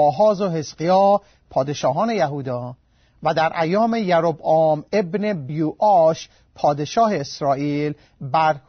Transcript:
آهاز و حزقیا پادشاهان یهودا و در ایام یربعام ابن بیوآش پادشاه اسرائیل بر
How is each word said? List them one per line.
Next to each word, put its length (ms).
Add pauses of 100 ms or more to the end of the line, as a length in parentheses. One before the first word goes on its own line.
آهاز 340
و 80
حزقیا 720 (280)
پادشاهان 600
یهودا 680 (480)
و 100
در 280
ایام 340
یربعام 1000
ابن 520
بیوآش 840 (260)
پادشاه 600
اسرائیل 760 (280)
بر 340 (140)